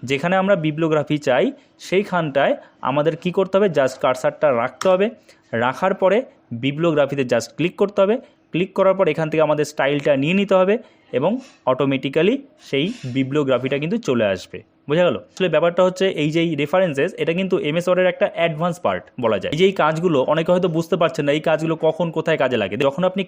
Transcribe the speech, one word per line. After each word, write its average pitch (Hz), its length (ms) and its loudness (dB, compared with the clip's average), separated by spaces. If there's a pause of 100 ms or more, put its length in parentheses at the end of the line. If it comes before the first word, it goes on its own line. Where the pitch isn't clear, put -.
যেখানে 139 320 -2
আমরা 190 200 2
bibliography 156 600 0
চাই 147 340 2 (280)
সেইখানটায় 175 760 0 (260)
আমাদের 147 340 0
কি 175 160 -6
করতে 190 260 0
হবে? 202 120 4
just 143 320 0
কার্সারটা 143 500 0
রাখতে 123 380 -2
হবে। 190 200 2 (420)
রাখার 131 420 0
পরে 196 300 2 (300)
bibliography-তে 143 720 0
just 120 300 -2
ক্লিক 170 200 -2
করতে 202 260 0
হবে। 202 160 2 (340)
ক্লিক 185 220 -4
করার 190 200 4
পর 185 140 2
এখান 156 220 -2
থেকে 156 120 0
আমাদের 151 240 2
স্টাইলটা 143 520 0
নিয়ে 147 160 0
নিতে 196 220 2
হবে 185 220 4 (340)
এবং 180 260 0 (280)
অটোমেটিক্যালি 143 760 0 (200)
সেই 156 320 -2 (200)
bibliography-টা 131 640 0
কিন্তু 165 200 -4
চলে 120 280 0
আসবে। 95 380 -4 (260)
বোঝা 165 180 2
গেল? 117 100 0 (160)
আসলে 185 220 -2
ব্যাপারটা 170 320 2
হচ্ছে 185 180 0 (180)
এই 147 120 0
যে 165 100 2
এই 170 60 -2 (100)
রেফারেন্সেস, 160 480 0 (120)
এটা 156 180 -2
কিন্তু 190 160 -2 (140)
এমএস 170 180 -2
ওয়ার্ডের 180 260 2
একটা 185 140 0 (100)
অ্যাডভান্স 165 380 -2 (100)
পার্ট 95 180 -2 (200)
বলা 110 200 2
যায়। 92 120 -4
এই - 60 -6
যে 190 80 6
এই 196 140 -4
কাজগুলো 160 360 2 (140)
অনেকে 160 200 0
হয়তো 180 240 0
বুঝতে 170 240 -2
পারছেন 160 260 0
না, 143 100 2
এই 156 120 -4
কাজগুলো 160 260 0 (100)
কখন 160 220 0 (100)
কোথায় 160 260 0
কাজে 123 180 0
লাগে। 98 140 -4 (120)
যখন 139 220 -2
আপনি 190 180 -6